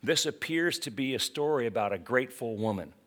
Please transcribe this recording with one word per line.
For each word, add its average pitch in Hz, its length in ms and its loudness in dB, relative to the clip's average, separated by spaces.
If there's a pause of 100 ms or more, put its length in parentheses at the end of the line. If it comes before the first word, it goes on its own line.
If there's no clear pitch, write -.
this 147 220 2
appears 165 560 0
to 143 100 -6
be 131 240 -2
a 120 40 0
story 147 480 0
about 104 260 0
a 98 60 -2
grateful 123 580 0
woman. 101 380 -2 (120)